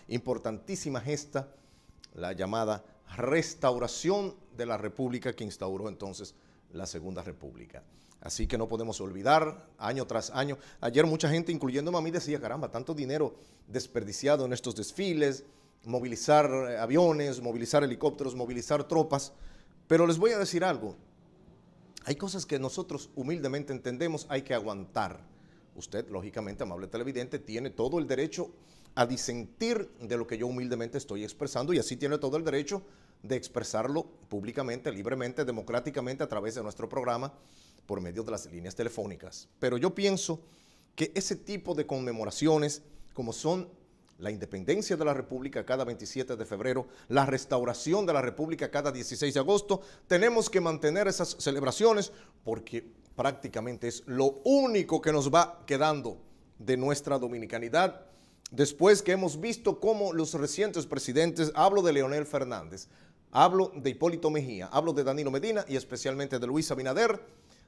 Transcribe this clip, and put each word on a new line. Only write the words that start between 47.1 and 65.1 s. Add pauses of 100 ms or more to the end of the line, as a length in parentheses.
restauración
de
la
República
cada
dieciséis
de
agosto, (260)
tenemos
que
mantener
esas
celebraciones (320)
porque (240)
prácticamente
es
lo
único
que
nos
va
quedando (400)
de
nuestra
dominicanidad. (460)
Después
que
hemos
visto
cómo
los
recientes
presidentes,
hablo
de
Leonel
Fernández, (440)
hablo
de
Hipólito
Mejía,
hablo
de
Danilo